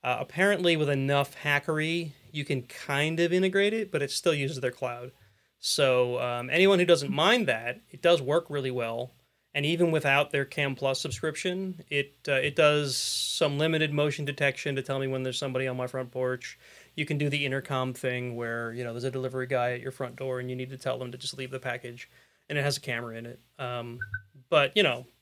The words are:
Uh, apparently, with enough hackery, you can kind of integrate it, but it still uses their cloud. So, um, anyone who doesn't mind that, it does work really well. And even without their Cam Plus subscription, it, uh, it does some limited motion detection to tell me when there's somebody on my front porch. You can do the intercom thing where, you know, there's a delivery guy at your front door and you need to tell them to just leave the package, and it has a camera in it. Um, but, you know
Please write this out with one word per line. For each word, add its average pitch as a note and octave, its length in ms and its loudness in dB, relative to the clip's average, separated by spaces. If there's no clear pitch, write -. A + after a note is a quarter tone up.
Uh, B2 160 0
apparently, F3 580 2
with D3+ 120 2
enough C#3+ 540 2
hackery, D#3 680 0
you D3 140 -6
can C3 180 -2
kind D3+ 560 -2
of E3+ 140 2
integrate F#3+ 400 2
it, A3 180 -4
but D3 100 0
it C#3 100 -4
still - 220 2
uses C3+ 260 -2
their B2 120 -2
cloud. B2 400 -8
So, B2 600 2
um, B2 320 -4
anyone F#3+ 280 6
who F3+ 60 6
doesn't C#3+ 260 4
mind F#3 360 4
that, A#2 420 -2
it - 120 -20
does E3+ 200 6
work D3+ 280 0
really C#3 220 -2
well. A#2+ 400 -4
And C#3+ 100 0
even E3+ 260 4
without D3 380 4
their C#3 160 0
Cam C#3 300 -2
Plus C3+ 260 -2
subscription, F3+ 880 -4
it, C#3+ 240 -2
uh, C#3+ 60 0
it C3+ 220 0
does D3 400 4
some - 600 0
limited D#3 340 2
motion D3 320 0
detection C#3+ 520 -2
to C3 80 -4
tell C3+ 160 -2
me C3+ 80 -2
when C3 160 -2
there's C3 160 -4
somebody C3 280 -2
on B2+ 80 -2
my B2+ 120 -4
front B2+ 240 -6
porch. B2+ 480 -4
You D3+ 120 -2
can D3 100 0
do D3 100 2
the C#3+ 160 0
intercom C3 520 -2
thing B2 400 -4
where, A#2 380 -6
you B2 100 -8
know, A#2 100 -6
there's A#2+ 100 -8
a C3+ 80 -2
delivery C3 360 -4
guy B2 260 0
at B2 80 -6
your C3 100 -8
front B2 240 -8
door C3 240 -4
and B2 100 -6
you B2+ 60 -6
need B2+ 140 -8
to C3+ 80 -12
tell B2+ 220 -4
them B2 120 -8
to B2 60 -12
just - 200 -10
leave C3 120 -8
the C3 100 -8
package, A#2+ 480 -8
and D3 80 -2
it C#3 60 0
has C#3+ 140 0
a - 40 -8
camera A#2 360 -6
in A#2 80 -10
it. A#2+ 140 -14
Um, B2 400 -6
but, C#3+ 280 4
you G#3 60 6
know B2 240 0